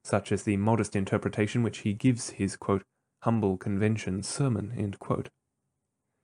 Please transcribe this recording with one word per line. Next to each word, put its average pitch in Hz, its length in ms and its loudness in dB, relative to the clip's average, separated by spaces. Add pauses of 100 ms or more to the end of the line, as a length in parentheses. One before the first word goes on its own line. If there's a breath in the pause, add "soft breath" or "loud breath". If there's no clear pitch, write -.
Such - 280 0
is 101 100 0
the 101 160 2
modest 107 380 2
interpretation 104 680 0
which 107 180 -2
he 104 140 0
gives 120 380 2
his, 98 240 -2
quote, - 280 0 (380)
"humble 104 360 2
convention 104 640 0
sermon," 110 540 -2
end 104 240 -4
quote. - 300 -4 (960)